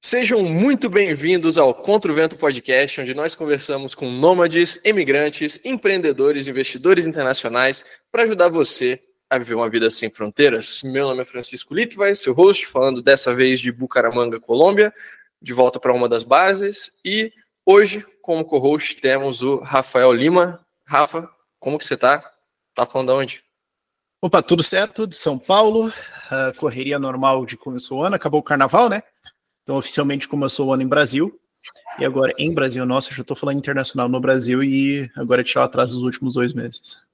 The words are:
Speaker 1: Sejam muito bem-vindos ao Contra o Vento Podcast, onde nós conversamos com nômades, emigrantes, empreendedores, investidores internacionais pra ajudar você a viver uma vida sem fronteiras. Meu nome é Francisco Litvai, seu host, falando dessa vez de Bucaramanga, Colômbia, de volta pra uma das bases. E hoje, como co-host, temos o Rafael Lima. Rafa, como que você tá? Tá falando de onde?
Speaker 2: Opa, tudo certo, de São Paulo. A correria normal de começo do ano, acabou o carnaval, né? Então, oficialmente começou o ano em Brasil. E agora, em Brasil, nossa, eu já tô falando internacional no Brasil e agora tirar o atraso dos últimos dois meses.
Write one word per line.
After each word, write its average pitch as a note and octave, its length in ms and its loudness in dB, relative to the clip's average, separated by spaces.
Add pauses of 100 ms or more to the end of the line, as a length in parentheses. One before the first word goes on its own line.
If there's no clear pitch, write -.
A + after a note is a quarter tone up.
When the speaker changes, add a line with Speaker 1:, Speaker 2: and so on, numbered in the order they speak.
(140)
Speaker 1:
Sejam A#3+ 300 0
muito G3 480 0
bem-vindos E3 640 2
ao C3+ 160 6
Contra G3+ 380 0
o - 20 0
Vento D#3+ 240 0
Podcast, C#3 640 0
onde B2+ 140 -8
nós D#3 180 -6
conversamos C#3 640 -6
com B2+ 160 -8
nômades, E3+ 720 2
emigrantes, D3 840 0
empreendedores, D3+ 840 0
investidores C#3 600 0
internacionais C3 760 -2 (280)
pra A3+ 100 0
ajudar G3+ 260 4
você C#3 540 0 (260)
a C3 120 0
viver A#2 160 -6
uma A#2 120 0
vida A2+ 220 2
sem A2 220 -6
fronteiras. A2 720 -2
Meu C3+ 240 -4
nome B2+ 160 -4
é - 20 -8
Francisco - 480 -10
Litvai, G3+ 400 -2
seu G3 180 -2
host, F#3 360 4
falando C3 340 0
dessa C3 320 4
vez C3 260 2
de B2 120 -4
Bucaramanga, A#2+ 680 -2
Colômbia, G3 540 4 (480)
de C3 100 -14
volta B2+ 280 2
pra C3 120 0
uma B2 160 2
das A#2 140 0
bases. F#3+ 720 0 (120)
E A3 300 -4 (320)
hoje, G3+ 400 6 (160)
como D#3+ 240 -4
co-host, D3 520 0
temos C3+ 440 -2
o C3+ 200 -2
Rafael C3 520 4
Lima. E3+ 500 2 (220)
Rafa, D3 420 0 (320)
como D3 200 -4
que - 80 -10
você B2+ 100 -4
tá? C#3+ 260 2 (520)
Tá A#2+ 100 0
falando C3 220 -4
de B2+ 80 2
onde? C3+ 280 -6 (760)
Speaker 2:
Opa, F3 220 2
tudo E3+ 180 2
certo, G3+ 460 0
de F3 80 -10
São C#3 240 -2
Paulo. A3 520 2 (380)
A C3 260 -4
correria C#3 440 -4
normal C3 480 0
de A#2+ 100 -14
começo C3 380 -10
do C#3 80 -4
ano, F#3+ 120 -2
acabou D3+ 260 0
o - 20 -12
carnaval, D3 440 2
né? G#3 140 -4 (640)
Então, C#3 140 -6
oficialmente C#3 500 -4
começou C#3 400 -4
o C3+ 60 0
ano C3 100 0
em C3 40 -4
Brasil. B2 520 0 (580)
E - 60 -4
agora, C3+ 340 0
em D#3 160 -2
Brasil, C3 320 -2
nossa, C3 260 -2
eu - 40 -14
já B2+ 80 -10
tô C#3+ 100 -8
falando C#3 240 -6
internacional C3+ 520 -4
no B2+ 100 -2
Brasil B2+ 420 0
e C#3 540 -2
agora B2 280 0
tirar - 180 -2
o B2+ 40 2
atraso B2+ 300 -2
dos B2 80 -6
últimos B2+ 300 -6
dois B2 200 -2
meses. A#2+ 460 -12 (140)